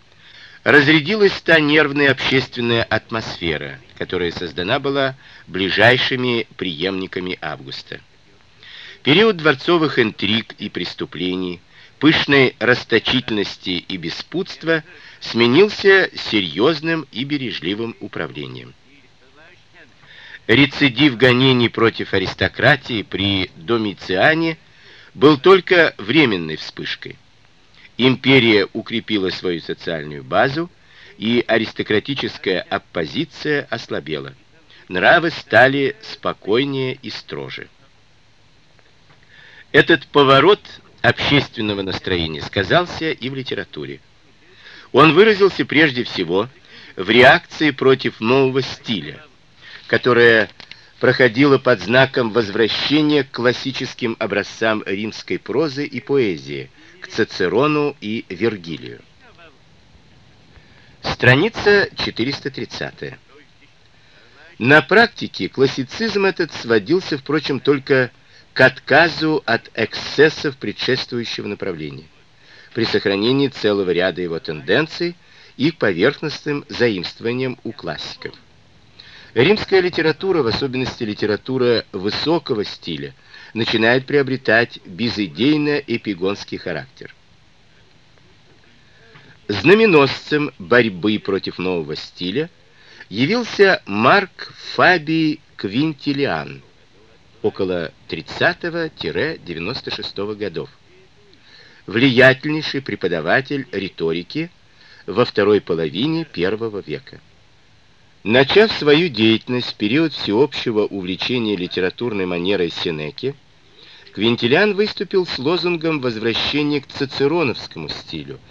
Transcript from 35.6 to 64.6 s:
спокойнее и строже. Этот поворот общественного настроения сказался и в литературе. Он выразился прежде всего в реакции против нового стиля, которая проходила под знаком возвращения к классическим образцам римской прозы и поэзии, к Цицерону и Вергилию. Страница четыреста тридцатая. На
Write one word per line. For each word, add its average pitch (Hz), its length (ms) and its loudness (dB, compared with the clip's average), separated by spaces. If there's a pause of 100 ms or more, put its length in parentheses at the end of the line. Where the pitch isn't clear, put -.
спокойнее 131 1000 -4
и 110 100 -12
строже. - 580 -12 (2000)
Этот 147 380 4
поворот 143 520 6 (400)
общественного 117 840 0
настроения 87 600 -4
сказался 151 720 -2
и - 160 -8
в 135 80 -10
литературе. 78 640 -10 (920)
Он 143 220 8
выразился 196 500 4
прежде 127 400 2
всего 95 440 -2 (480)
в 92 120 -8
реакции 143 600 4
против 131 500 0
нового 131 400 2
стиля, 85 640 -8 (640)
которая 117 640 4 (500)
проходила 127 560 4
под 127 240 2
знаком 123 500 2
возвращения 120 920 0
к - 60 -20
классическим 123 880 -4
образцам 107 640 -2
римской 98 540 -6
прозы 143 480 -4
и 117 140 -10
поэзии, 73 680 -2 (300)
к - 80 -16
Цицерону 131 960 0
и 107 260 -6
Вергилию. 82 720 -6 (2000)
Страница 185 960 2
четыреста 131 540 -6
тридцатая. - 680 -12 (1400)
На 143 240 6